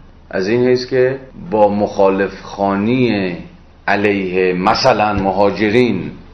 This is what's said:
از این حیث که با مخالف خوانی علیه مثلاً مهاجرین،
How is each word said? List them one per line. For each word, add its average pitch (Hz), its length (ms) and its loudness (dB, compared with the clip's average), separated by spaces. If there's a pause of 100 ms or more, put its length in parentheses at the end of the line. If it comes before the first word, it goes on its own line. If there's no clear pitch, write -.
(300)
از 95 180 -4
این 123 200 2
حیث 127 180 0
که 131 340 0 (300)
با 107 180 4
مخالف 98 720 0
خوانی 101 920 -2 (520)
علیه 95 680 0
مثلاً 107 580 2
مهاجرین، 98 1000 0 (240)